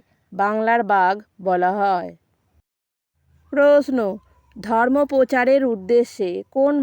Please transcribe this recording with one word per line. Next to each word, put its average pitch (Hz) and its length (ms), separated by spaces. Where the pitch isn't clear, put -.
বাংলার 220 500
বাঘ 196 320
বলা 180 320
হয়। 190 380
প্রশ্ন, 285 460
ধর্ম 226 480
প্রচারের 262 600
উদ্দেশ্যে 226 680
কোন 277 320